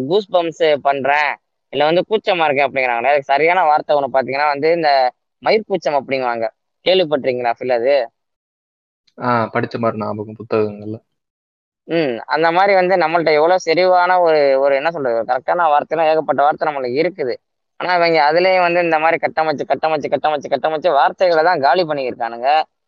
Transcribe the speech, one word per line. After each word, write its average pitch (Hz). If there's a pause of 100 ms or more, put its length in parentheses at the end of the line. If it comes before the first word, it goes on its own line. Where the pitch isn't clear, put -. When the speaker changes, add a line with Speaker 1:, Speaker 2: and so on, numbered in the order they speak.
Speaker 1:
கூஸ் 190
பம்ப்ஸ் 170 (120)
பண்றேன், 139 (400)
இல்ல 135
வந்து 170
கூச்சமா 196
இருக்கேன் 139
அப்படிங்கிறாங்களே, 123
அதுக்கு 139
சரியான 165
வார்த்தை 151
ஒண்ணு 139
பாத்தீங்கன்னா 135
வந்து 143
இந்த 165 (520)
மயிர்கூச்சம் 175
அப்படிங்குவாங்க. 120 (380)
கேள்விப்பட்டிருக்கீங்களா 131
ஃபில் 127
அது? 131 (1200)
Speaker 2:
ஆ, 123 (240)
படிச்ச 117
மாதிரி 113
ஞாபகம் 107
புத்தகங்கள்ல. 107 (920)
Speaker 1:
ம். 147
அந்த 156
மாதிரி 196
வந்து 185
நம்மள்ட்ட 165
எவ்வளவு 165
செறிவான 180
ஒரு, 156 (180)
ஒரு 139
என்ன 143
சொல்றது, 131
ஒரு 110
கரெக்டான 165
வார்த்தைலாம் 156
ஏகப்பட்ட 147
வார்த்தை 156
நம்மளுக்கு 135
இருக்குது. 165 (460)
ஆனா 170
அவங்க 170
அதுலயும் 180
வந்து 175
இந்த 160
மாதிரி 165
கட்டமைச்சு, 147
கட்டமைச்சு, 156
கட்டமைச்சு, 143
கட்டமைச்சு 156
வார்த்தைகளை 165
தான் 175
காலி 165
பண்ணியிருக்கானுங்க. 123 (400)